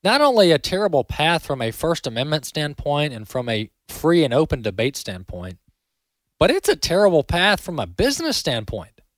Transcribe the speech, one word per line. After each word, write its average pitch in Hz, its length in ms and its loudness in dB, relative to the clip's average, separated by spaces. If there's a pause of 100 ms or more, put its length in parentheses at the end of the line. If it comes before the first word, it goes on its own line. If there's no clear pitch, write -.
not 240 180 2
only 226 300 6
a 151 80 6
terrible 185 460 0
path 160 400 0
from 135 160 -6
a 113 100 -2
First 165 360 -4
Amendment 139 380 -4
standpoint 147 680 -4
and 110 160 -14
from 123 200 -6
a 110 220 -4 (180)
free 165 360 2
and 135 80 0
open 143 300 0
debate 110 340 -4
standpoint, 90 600 -12 (840)
but 185 100 4
it's 381 180 0
a 381 80 2
terrible 180 460 4
path 185 380 2
from 170 180 -8
a 101 80 -4
business 277 500 -2
standpoint. - 640 -6 (180)